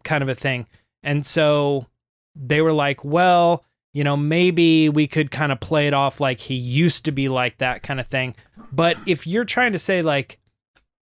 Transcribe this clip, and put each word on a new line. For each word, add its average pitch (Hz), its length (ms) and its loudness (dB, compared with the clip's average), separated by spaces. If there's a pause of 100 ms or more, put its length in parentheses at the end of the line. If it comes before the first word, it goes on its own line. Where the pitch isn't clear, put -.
kind 147 200 -2
of 135 60 -4
a 131 60 -2
thing. 127 300 -4 (380)
And 143 200 -2
so 147 640 0 (500)
they 147 260 0
were 160 120 2
like, 143 320 -2
"Well, 170 580 4 (300)
you 143 100 -2
know, 143 140 0
maybe 160 720 4
we 151 180 2
could 147 220 -2
kind 147 220 -4
of 131 80 -4
play 151 280 0
it 143 60 0
off 139 260 0
like 131 200 -2
he - 160 -8
used 127 500 0
to 160 60 -2
be 135 180 -2
like 127 300 -2
that 127 240 -4
kind 135 160 -6
of 123 80 -8
thing." 127 280 -4 (360)
But 165 340 0
if 170 220 -2
you're 214 180 -2
trying 247 280 0
to - 60 -4
say, 185 220 0
like, 147 380 -2 (640)